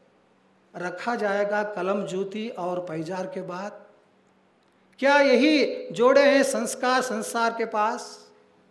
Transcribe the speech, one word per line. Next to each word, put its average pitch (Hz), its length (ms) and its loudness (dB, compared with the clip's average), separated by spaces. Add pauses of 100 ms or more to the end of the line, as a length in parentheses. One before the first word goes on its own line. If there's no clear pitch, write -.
(760)
रखा 180 380 -6
जाएगा 202 480 0
कलम 196 400 -2
जूती 196 460 -6
और 180 320 -4
पैजार 175 460 -8
के 185 160 -10
बाद? 180 380 -10 (1160)
क्या 285 220 4
यही 277 720 4
जोड़े 262 300 6
हैं 277 200 6
संस्कार 247 600 0
संसार 226 560 -2
के 233 60 -2
पास? 220 680 -4 (400)